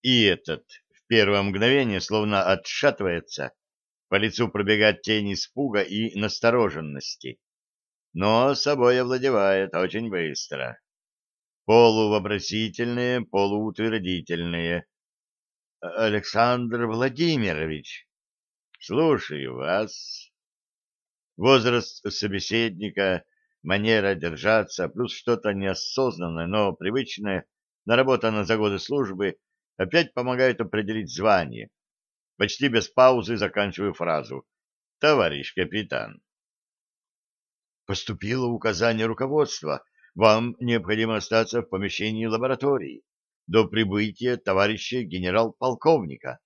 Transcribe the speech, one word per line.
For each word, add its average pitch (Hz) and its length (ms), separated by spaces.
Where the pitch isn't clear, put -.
И 123 200
этот 85 420
в - 180
первое 101 340
мгновение 107 580
словно 104 440
отшатывается, 92 1080
по - 60
лицу 110 340
пробегает 104 540
тень 104 300
испуга 101 500
и 101 360
настороженности. 82 1200
Но 113 400
собой 127 460
овладевает 104 760
очень 92 340
быстро. 71 720
Полувопросительные, 110 1600
полуутвердительные. 90 1600
«Александр 113 1040
Владимирович!» 113 1200
«Слушаю 90 760
вас». 90 760
Возраст 120 640
собеседника, 98 1120
манера 98 520
держаться, 87 760
плюс 117 240
что-то 110 400
неосознанное, 90 960
но 101 260
привычное, 101 720
наработанное 113 580
за 110 120
годы 104 220
службы, 101 580
опять 165 380
помогает 127 460
определить 107 520
звание. 82 580
Почти 104 320
без 113 200
паузы 120 480
заканчиваю 98 580
фразу. 73 520
«Товарищ 90 540
капитан». 69 680
«Поступило 110 640
указание 113 600
руководства. 127 800
Вам 110 460
необходимо 113 560
остаться 113 460
в - 60
помещении 104 580
лаборатории 120 760
до 104 180
прибытия 107 720
товарища 104 640
генерал-полковника». 92 1400